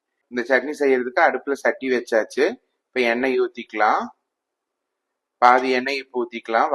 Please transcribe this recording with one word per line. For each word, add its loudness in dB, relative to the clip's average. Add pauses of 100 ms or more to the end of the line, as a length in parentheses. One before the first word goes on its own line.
(320)
இந்த -4
சட்னி 0
செய்யறதுக்கு 0
அடுப்புல -4
சட்டி -2
வச்சாச்சு. -2 (440)
இப்ப -2
எண்ணெய் 0
ஊத்திக்கலாம். -2 (1400)
பாதி 6
எண்ணெய் -4
இப்ப -6
ஊத்திக்கலாம் -2